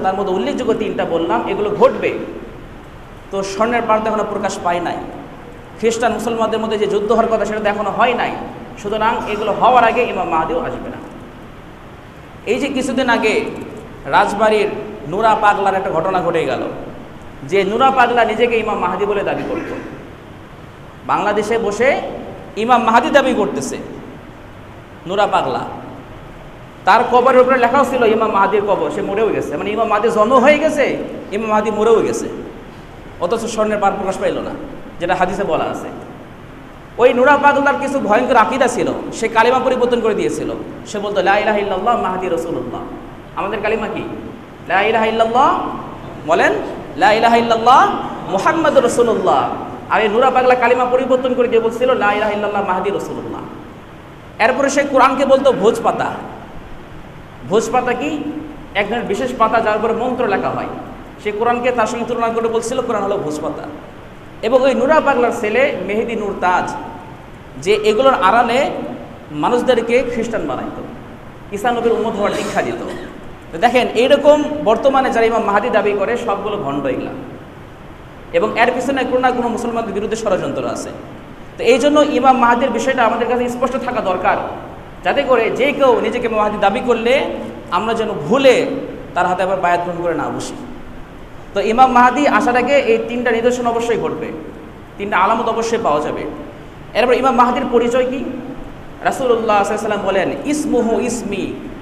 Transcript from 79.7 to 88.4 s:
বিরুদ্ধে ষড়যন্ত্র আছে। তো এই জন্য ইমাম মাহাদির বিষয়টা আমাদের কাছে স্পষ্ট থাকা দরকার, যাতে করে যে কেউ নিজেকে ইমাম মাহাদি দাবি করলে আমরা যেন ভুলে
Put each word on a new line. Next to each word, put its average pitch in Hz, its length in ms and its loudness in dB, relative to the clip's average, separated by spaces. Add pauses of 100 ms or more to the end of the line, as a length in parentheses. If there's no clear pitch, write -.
বিরুদ্ধে 208 220 -4
ষড়যন্ত্র 156 520 -2
আছে। 110 220 -6 (680)
তো 180 60 -6
এই 240 160 6
জন্য 294 200 4
ইমাম 254 380 4
মাহাদির 240 320 4
বিষয়টা 254 360 0
আমাদের 226 220 0
কাছে 247 220 0
স্পষ্ট 254 360 -2
থাকা 247 160 -2
দরকার, 185 360 0 (640)
যাতে 220 200 2
করে 240 260 2
যে 277 220 2
কেউ 262 280 4
নিজেকে 226 260 -2
ইমাম 220 140 0
মাহাদি 208 180 0
দাবি 202 280 2
করলে 240 400 2 (460)
আমরা 214 220 0
যেন 214 140 -2
ভুলে 202 580 4 (480)